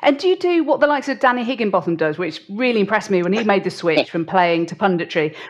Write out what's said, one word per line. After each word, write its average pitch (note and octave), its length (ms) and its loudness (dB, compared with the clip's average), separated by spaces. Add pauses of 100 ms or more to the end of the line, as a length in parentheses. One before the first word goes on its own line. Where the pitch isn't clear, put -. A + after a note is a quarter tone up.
And C#4+ 140 4
do F4+ 120 0
you F#4 80 4
do F4 260 0
what D4 160 0
the D4 80 2
likes C#4+ 220 0
of C4+ 100 -4
Danny B3 240 2
Higginbotham G3+ 540 0
does, D#3 220 0
which E3+ 300 -6
really A#3 300 0
impressed F#3+ 320 0
me F3+ 140 2
when F3+ 80 0
he A3+ 100 0
made G3+ 220 2
the F3 60 -4
switch D#3+ 400 0
from E3+ 140 -4
playing E3+ 420 2
to E3 100 -10
punditry, E3+ 580 0 (140)